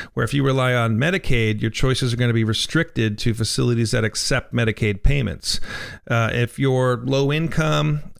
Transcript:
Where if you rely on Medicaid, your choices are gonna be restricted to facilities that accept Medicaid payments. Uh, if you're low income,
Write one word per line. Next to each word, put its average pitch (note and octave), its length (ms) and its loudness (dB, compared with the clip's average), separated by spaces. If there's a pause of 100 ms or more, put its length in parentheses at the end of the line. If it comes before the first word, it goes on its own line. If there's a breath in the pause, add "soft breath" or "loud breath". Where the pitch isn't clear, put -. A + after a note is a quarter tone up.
(140 loud breath)
Where B2+ 100 0
if A#2 100 -2
you C#3 120 2
rely C3 280 2
on A#2 240 2
Medicaid, B2 640 2
your A2+ 120 -2
choices B2+ 420 0
are A#2 40 -4
gonna A#2+ 160 2
be A2+ 120 2
restricted A2 720 0
to A#2 160 0
facilities A#2 580 0
that A2+ 140 2
accept - 480 -2
Medicaid A2 500 0
payments. - 560 0 (500 loud breath)
Uh, A#2 220 2
if A#2+ 260 -2
you're B2+ 400 2
low C3+ 360 0
income, D3+ 680 0 (160)